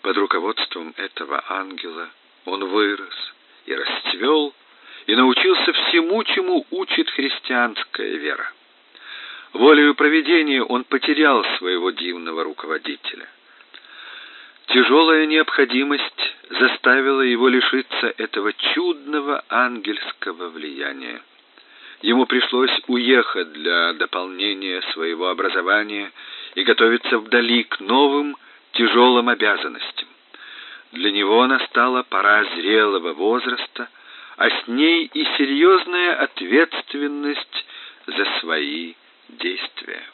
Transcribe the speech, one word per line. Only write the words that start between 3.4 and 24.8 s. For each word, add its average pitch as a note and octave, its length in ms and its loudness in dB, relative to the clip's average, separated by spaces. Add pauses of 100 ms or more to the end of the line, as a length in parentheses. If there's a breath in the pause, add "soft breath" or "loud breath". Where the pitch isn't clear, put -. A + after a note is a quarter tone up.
и - 80 -6
расцвёл, C#3+ 800 -2 (520 loud breath)
и G#2 80 2
научился C3 580 4
всему, E3+ 520 0
чему F#3 460 0
учит F3+ 400 -2
христианская A#2+ 1040 -4
вера. - 340 -6 (1000 loud breath)
Волею D3 420 8
провидения D3+ 680 2
он B2 220 -2
потерял C#3+ 600 2 (140)
своего F2+ 320 -2
дивного E2 520 -6
руководителя. D#2 840 -8 (1400 loud breath)
Тяжёлая D#3 580 6
необходимость C#3+ 1080 0 (140)
заставила C3 720 2
его B2 280 4
лишиться B2+ 680 0
этого G#2+ 380 -4
чудного D3 960 -2
ангельского G#2 1000 -4
влияния. D2+ 720 -10 (800 loud breath)
Ему A#2+ 260 2
пришлось B2 460 0 (140)
уехать A#2+ 680 2
для E2+ 400 0
дополнения F#2 880 -4 (140)